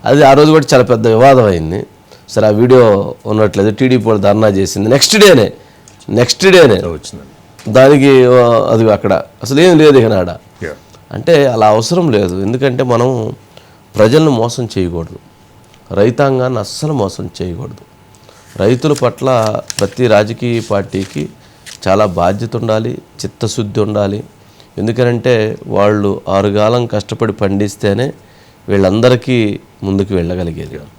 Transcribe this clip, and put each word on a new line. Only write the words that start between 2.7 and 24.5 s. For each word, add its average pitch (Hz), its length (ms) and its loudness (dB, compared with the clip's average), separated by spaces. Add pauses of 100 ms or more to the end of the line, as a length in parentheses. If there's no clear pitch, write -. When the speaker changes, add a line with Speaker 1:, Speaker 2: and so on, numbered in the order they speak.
Speaker 1:
ఉన్నట్లేదు, 107 440 0
టీడీపీ 123 340 -2
వాళ్ళు 107 180 0
ధర్నా 107 260 2
చేసింది 98 420 -2
నెక్స్ట్ 139 280 0
డేనే, 170 340 4 (560)
నెక్స్ట్ 120 340 -2
డేనే 175 320 6
Speaker 2:
వచ్చిందండి. - 1000 -10
Speaker 1:
దానికి, 135 520 4
ఆ, 120 480 4
అది 110 200 2
అక్కడ 98 300 -2 (200)
అసలు 135 180 -2
ఏం 175 180 4
లేదు 147 200 6
ఇక 113 60 4
నాడ. 95 260 -2 (320)
Speaker 2:
యా. 80 80 -10 (420)
Speaker 1:
అంటే 143 340 2
అలా 113 200 2
అవసరం 123 440 0
లేదు, 98 320 -2
ఎందుకంటే 127 400 -4
మనం 120 520 -2 (640)
ప్రజలను 139 340 2
మోసం 117 380 -4 (100)
చేయకూడదు, 87 400 -8 (760)
రైతాంగాన్ని 127 640 0
అస్సలు 151 340 -8
మోసం 101 380 -6 (120)
చేయకూడదు. - 500 -12 (640)
రైతుల 123 360 0
పట్ల 120 680 -2 (200)
ప్రతి 123 260 -4
రాజకీయ 113 540 0 (100)
పార్టీకి 98 580 -6 (600)
చాలా 101 180 2
బాధ్యత 98 500 -4
ఉండాలి, 110 360 -4
చిత్తశుద్ధి - 880 -8
ఉండాలి. 104 440 -4 (540)